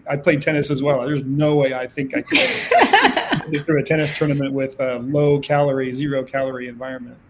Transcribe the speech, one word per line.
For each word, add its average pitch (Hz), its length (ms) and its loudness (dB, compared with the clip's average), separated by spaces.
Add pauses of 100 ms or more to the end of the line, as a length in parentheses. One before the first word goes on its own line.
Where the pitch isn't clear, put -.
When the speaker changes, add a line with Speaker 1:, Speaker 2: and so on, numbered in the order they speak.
Speaker 1:
I 143 80 -2
played 147 240 2
tennis 147 280 0
as 135 140 -2
well. 135 220 2
There's 143 180 -2
no 147 320 2
way 135 180 2
I 127 140 -4
think 135 280 -6
I - 60 -2
could - 1300 2
Speaker 2:
<laughs> - 0 -
Speaker 1:
get 147 140 -4
through 151 140 2
a 135 40 -2
tennis 151 340 0
tournament 143 340 0
with 135 300 -4
a 127 180 -4
low 147 400 2
calorie, 139 540 0
zero 139 300 -2
calorie 131 440 -6
environment. 123 500 -12 (120)